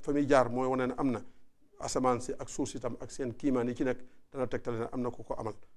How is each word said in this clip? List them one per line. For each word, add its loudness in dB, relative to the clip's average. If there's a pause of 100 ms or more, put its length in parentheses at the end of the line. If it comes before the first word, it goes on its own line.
fa -2
muy 2
jaar 8
mooy 0
wane 2
ne -2
am 2
na. -2 (580)
Asamaan 2
si -6
ak -6
suuf -2
si -8
tam -4
ak -10
seen -4
kiimaan 2
yi -2
ci 0
nekk 2 (320)
dana -2
tegtale -2
ne -2
am -2
na 0
ku -10
ko -4
amal. -4 (220)